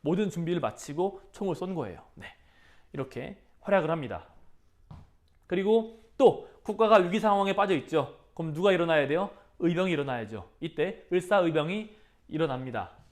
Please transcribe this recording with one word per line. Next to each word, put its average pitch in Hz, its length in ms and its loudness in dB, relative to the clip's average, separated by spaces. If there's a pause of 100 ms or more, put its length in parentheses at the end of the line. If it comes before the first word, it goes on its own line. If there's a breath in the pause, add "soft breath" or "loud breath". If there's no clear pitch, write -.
모든 185 280 0
준비를 170 320 -4
마치고 151 600 -6 (100)
총을 190 240 -4
쏜 185 180 -8
거예요. 120 300 -8 (100)
네, - 140 -18 (680 soft breath)
이렇게 143 480 -10 (200)
활약을 190 280 0
합니다. 123 380 -6 (1200)
그리고 214 560 0 (140)
또 240 300 6 (140)
국가가 214 360 4
위기 185 220 4
상황에 196 360 2
빠져 196 200 2
있죠. 139 420 -2 (180)
그럼 160 180 -6
누가 185 180 2
일어나야 165 360 2
돼요? 180 240 -2 (280 loud breath)
의병이 175 320 0
일어나야죠. 120 560 -6 (120)
이때 165 520 -4
을사의병이 180 840 0 (320 soft breath)
일어납니다. 131 640 -6 (200)